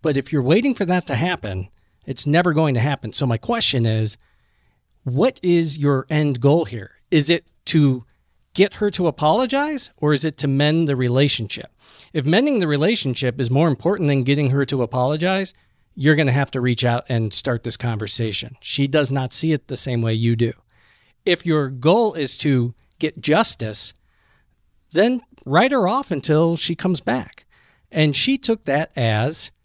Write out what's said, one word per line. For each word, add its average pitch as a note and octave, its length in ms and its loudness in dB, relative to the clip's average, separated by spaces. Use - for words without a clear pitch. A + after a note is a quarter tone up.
but D3 160 0
if C3+ 160 -4
you're D3 80 2
waiting A3+ 340 2
for - 100 -4
that F3+ 220 0
to C3+ 80 -2
happen, A2 540 -4
it's - 220 -6
never E3+ 260 2
going D3+ 200 0
to A#2+ 80 0
happen." C3+ 320 -4
So - 120 -2
my A#2 120 0
question G#3+ 480 -2
is, A2 320 -2
what D3+ 380 0
is E3+ 360 0
your C#3 320 0
end D3 320 0
goal C#3+ 240 4
here? G2+ 260 -12
Is D3 180 4
it E3 160 2
to C#3 380 2
get G3 200 2
her G#3 160 0
to F3+ 160 -2
apologize, B3+ 920 0
or D3+ 160 2
is C#3 120 0
it D3+ 120 -4
to D3 100 -2
mend D3+ 400 2
the C#3 80 0
relationship? B2+ 760 0
If C#3+ 120 -2
mending A#3 340 2
the F3 80 0
relationship C#3+ 720 0
is A#2+ 120 0
more D3 160 4
important E3+ 400 0
than C#3 160 2
getting C#3 280 2
her C#3 140 2
to C3 160 -2
apologize, D#3 720 -2
you're D3 220 4
gonna C#3+ 160 2
have C3+ 200 0
to B2+ 100 -2
reach B2 220 0
out A#2+ 260 0
and A2+ 240 -2
start A#2+ 300 -4
this A#2 140 -4
conversation. A2 840 -6
She - 260 -2
does C#3 240 2
not C3 220 -4
see D#3+ 180 -2
it D3+ 160 -2
the B2+ 100 -8
same B2 240 -2
way A2+ 120 0
you A#2 220 0
do. A2+ 180 0
If F3 200 0
your D3+ 240 0
goal E3 440 2
is D3 260 -4
to B2+ 340 0
get D#3 220 -6
justice, C#3+ 720 -2
then A#3 280 2
write F#3 260 2
her A#3+ 160 2
off B3 240 -2
until D#3 440 2
she E3 200 -4
comes F#3 260 -2
back. - 440 -6
And D3+ 240 2
she C3+ 220 0
took - 280 -2
that C#3+ 300 -2
as A#2 560 -2